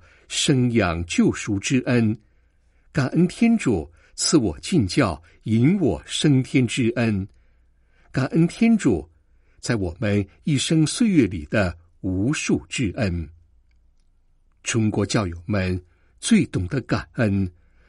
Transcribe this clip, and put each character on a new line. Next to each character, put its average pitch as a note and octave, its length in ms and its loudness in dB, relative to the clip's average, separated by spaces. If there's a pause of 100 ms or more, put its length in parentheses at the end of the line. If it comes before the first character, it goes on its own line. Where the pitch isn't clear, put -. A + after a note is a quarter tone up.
(260)
生 B2 460 0
养 E2+ 340 0
救 G3 260 2
赎 G2+ 240 -4
之 B2 300 0
恩， A2+ 320 2 (720)
感 - 200 -2
恩 F3 180 2
天 A#3 280 2
主 F#2 320 -2 (280)
赐 - 200 0
我 G#2 220 0
进 D3+ 260 0
教、 F#2 380 -2 (220)
引 B2+ 340 2
我 G2+ 260 0
升 C3+ 380 2
天 B2+ 240 0
之 A#2+ 300 -2
恩， G#2+ 320 0 (800)
感 C3 160 -2
恩 D#3+ 220 2
天 A3+ 280 2
主 F#2+ 320 0 (520)
在 B2 160 -4
我 F2 240 -6
们 G#2 260 0 (160)
一 C#3+ 160 -2
生 D#3+ 260 2
岁 A3+ 240 0
月 D3 200 4
里 D2+ 180 -8
的 F#2+ 320 0 (220)
无 F#2+ 320 -2
数 - 360 -2
之 A#2 280 -4
恩。 F2 340 -4 (1300)
中 A2 260 0
国 G2+ 160 -2
教 G#2+ 220 -2
友 E2+ 180 -10
们 F#2 340 -2 (380)
最 G3 280 2
懂 - 200 -4
得 C3+ 140 -4
感 - 320 -6
恩， G2 360 0 (400)